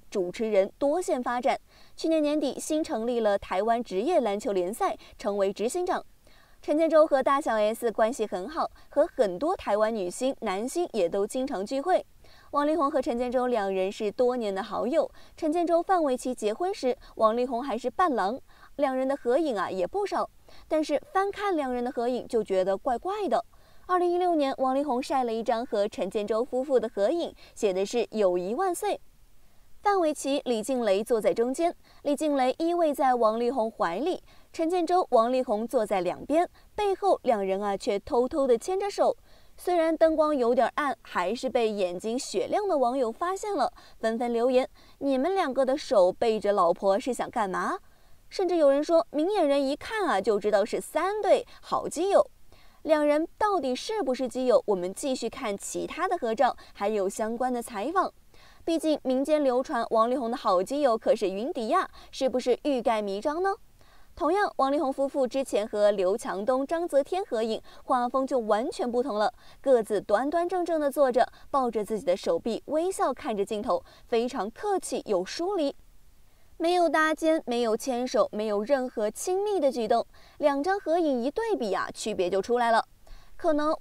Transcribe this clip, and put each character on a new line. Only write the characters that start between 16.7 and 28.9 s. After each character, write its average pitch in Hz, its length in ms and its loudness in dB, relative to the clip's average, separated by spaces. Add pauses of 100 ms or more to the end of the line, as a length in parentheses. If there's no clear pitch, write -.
时， 247 220 -2 (200)
王 220 200 4
力 247 100 0
宏 240 160 -4
还 254 160 -4
是 247 120 -4
伴 330 260 2
郎， 214 240 0 (380)
两 277 180 0
人 262 100 0
的 269 120 0
合 247 200 0
影 302 200 0
啊 175 120 -2
也 180 160 -2
不 392 200 -4
少。 277 240 -2 (400)
但 311 120 2
是 294 200 0 (100)
翻 392 200 2
看 392 240 -2
两 269 180 -2
人 247 100 -2
的 240 80 -4
合 240 160 -2
影 247 200 -2
就 233 140 0
觉 190 220 0
得 196 140 0
怪 247 200 -2
怪 392 300 -4
的。 233 160 0 (440)
二 359 120 2
零 349 100 2
一 349 80 2
六 349 180 2
年， 277 240 0
王 262 140 2
力 277 100 0
宏 269 200 -2
晒 269 220 0
了 226 80 -2
一 226 100 -4
张 233 220 -2
和 208 220 0
陈 202 220 -4
建 208 160 -4
州 220 200 0
夫 254 180 -2
妇 269 160 2
的 220 80 -4
合 202 220 0
影， 330 240 -2 (220)
写 202 180 0
的 190 120 0
是 233 260 -2
“友 185 260 2
谊 180 160 -4
万 359 200 0
岁”。 392 280 -4 (800)